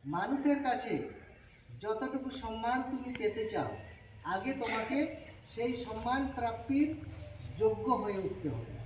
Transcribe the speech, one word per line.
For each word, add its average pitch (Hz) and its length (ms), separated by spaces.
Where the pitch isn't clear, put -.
মানুষের 247 600
কাছে 233 280
যতটুকু 262 460
সম্মান 233 360
তুমি 254 280
পেতে - 340
চাও, - 180
আগে 220 160
তোমাকে 226 360
সেই 240 200
সম্মান 226 360
প্রাপ্তির 247 520
যোগ্য 220 260
হয়ে 202 240
উঠতে - 280
হবে 113 200